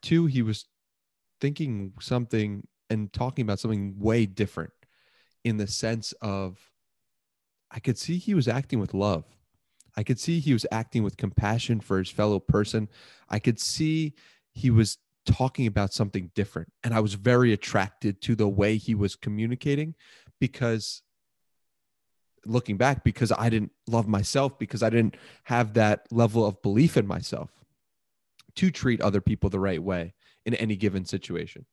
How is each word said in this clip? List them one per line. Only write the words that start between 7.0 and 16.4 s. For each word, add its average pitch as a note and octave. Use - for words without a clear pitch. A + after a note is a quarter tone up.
I A#2+
could A#2+
see F3
he G3+
was C#3
acting B2
with F#2+
love. F#2+
I A2
could A#2+
see E3+
he C#3+
was A2+
acting A2+
with G2+
compassion G#2+
for G2
his F#2
fellow G#2
person. G#2
I G#2+
could A2+
see D#3
he -
was A2
talking C3
about G2+
something F#2+
different. F2